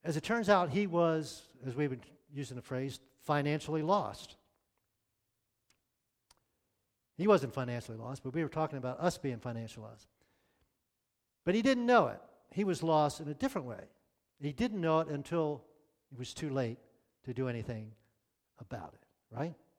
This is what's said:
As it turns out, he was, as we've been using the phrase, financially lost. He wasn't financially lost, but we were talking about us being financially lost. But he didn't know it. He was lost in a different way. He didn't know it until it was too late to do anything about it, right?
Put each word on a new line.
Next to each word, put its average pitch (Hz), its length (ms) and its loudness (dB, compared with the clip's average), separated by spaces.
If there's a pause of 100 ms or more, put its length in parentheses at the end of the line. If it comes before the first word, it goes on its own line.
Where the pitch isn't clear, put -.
As 156 140 -2
it 151 60 -4
turns 220 260 0
out, 180 220 6
he 196 160 2
was, 165 560 2 (200)
as 127 120 -6
we've 143 160 0
been 123 100 -6 (320)
using 135 220 -8
the 120 80 -10
phrase, 131 360 -6 (220)
financially 151 640 0
lost. 160 520 0 (2750)
He 185 100 2
wasn't 147 260 6
financially 120 460 -6
lost, 123 240 -10
but 131 100 -6
we 165 80 0
were 147 80 -2
talking 151 300 -2
about 127 200 -4
us 170 200 0
being 127 180 -4
financially 113 480 -8
lost. 107 220 -20 (1400)
But 180 80 2
he 226 80 4
didn't 247 240 2
know 233 220 8
it. 104 120 -6 (300)
He 202 140 -2
was 175 180 0
lost 156 380 4
in 151 80 -8
a 147 80 -6
different 196 320 -4
way. 120 160 -12 (560)
He 147 120 -4
didn't 208 300 -2
know 160 200 4
it 160 60 -2
until 147 580 -2 (460)
it 127 60 -14
was 123 160 -10
too 151 160 -6
late 123 300 0 (460)
to 127 60 -8
do 127 160 -2
anything 113 440 -6 (680)
about - 380 -14
it, - 100 -20 (240)
right? 143 240 -4 (260)